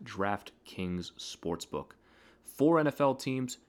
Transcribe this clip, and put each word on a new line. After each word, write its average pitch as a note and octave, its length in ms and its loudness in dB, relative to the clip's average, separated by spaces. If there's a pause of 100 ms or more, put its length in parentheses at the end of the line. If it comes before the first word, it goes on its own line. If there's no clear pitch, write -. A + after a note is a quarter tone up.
DraftKings F#2 1120 -4
Sportsbook. - 760 -6 (520)
Four D#3+ 360 4
N D3+ 60 4
F C#3+ 160 0
L C3+ 140 6
teams, C3 420 -4 (120)